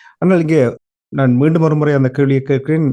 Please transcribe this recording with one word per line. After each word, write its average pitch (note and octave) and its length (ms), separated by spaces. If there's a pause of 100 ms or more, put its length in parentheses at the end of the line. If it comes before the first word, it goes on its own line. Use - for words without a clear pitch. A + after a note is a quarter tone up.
(180)
ஆனால் F3+ 240
இங்கே D#3+ 180 (540)
நான் C3+ 220
மீண்டும் D#3+ 320
ஒரு D3+ 80
முறை D3+ 180
அந்த C3+ 160
கேள்வியை C3+ 320
கேட்கிறேன், D3+ 520